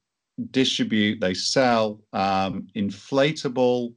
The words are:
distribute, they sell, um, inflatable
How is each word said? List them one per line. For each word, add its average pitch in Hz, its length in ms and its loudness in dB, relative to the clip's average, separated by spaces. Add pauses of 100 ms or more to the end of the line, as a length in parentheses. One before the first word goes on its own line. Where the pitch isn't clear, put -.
(520)
distribute, 110 680 0
they 92 140 0
sell, 110 680 0 (120)
um, 95 640 -2
inflatable 123 1200 0